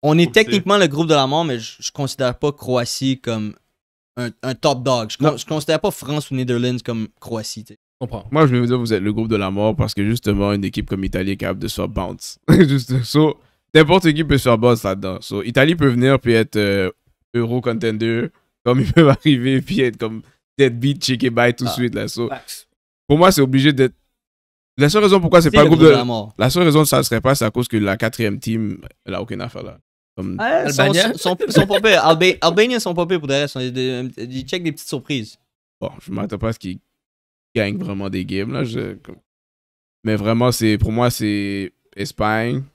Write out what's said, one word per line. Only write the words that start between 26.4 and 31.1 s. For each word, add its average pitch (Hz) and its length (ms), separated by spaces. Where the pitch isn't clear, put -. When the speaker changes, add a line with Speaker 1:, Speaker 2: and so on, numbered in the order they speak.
Speaker 3:
seule 175 140
raison 156 180
que 143 60
ça 135 140
serait 117 200
pas, 131 120
c'est 117 120
à 107 40
cause 120 160
que 110 120
la 98 180
quatrième 110 420
team, 110 400
elle 98 80
a 95 80
aucun 101 180
affaire 92 220
là. - 160
Comme 95 200
Speaker 1:
Ah, 254 280
ils 147 80
sont, 135 80
Speaker 4:
Albania ? 170 320